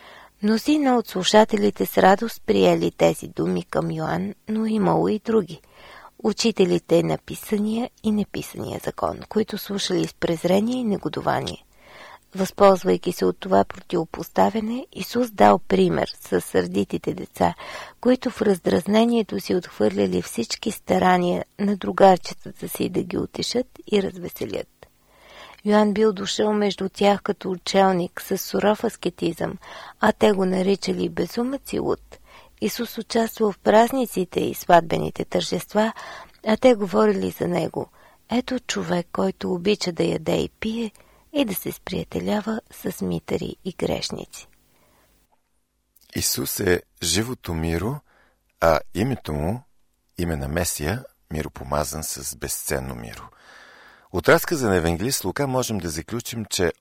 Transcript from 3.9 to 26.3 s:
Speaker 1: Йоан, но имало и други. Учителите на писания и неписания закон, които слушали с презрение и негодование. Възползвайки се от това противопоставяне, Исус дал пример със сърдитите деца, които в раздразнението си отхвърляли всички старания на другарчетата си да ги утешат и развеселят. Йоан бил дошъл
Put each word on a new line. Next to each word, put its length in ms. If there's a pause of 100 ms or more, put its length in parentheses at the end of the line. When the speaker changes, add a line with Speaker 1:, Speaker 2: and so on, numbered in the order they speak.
Speaker 1:
Йоан, 440 (140)
но 180
имало 420
и 100
други. 420 (640)
Учителите 800
на 160
писания 720 (120)
и 80
неписания 760
закон, 440
които 300
слушали 480
с 80
презрение 600
и 80
негодование. 800 (680)
Възползвайки 800
се 120
от 160
това 240
противопоставяне, 1300
Исус 380
дал 280
пример 600
със 240
сърдитите 720
деца, 400 (460)
които 300
в 120
раздразнението 960
си 140
отхвърляли 680
всички 480
старания 760 (140)
на 180
другарчетата 920
си 200
да 140
ги 160
утешат 480 (260)
и 100
развеселят. 680 (960)
Йоан 300
бил 180
дошъл 400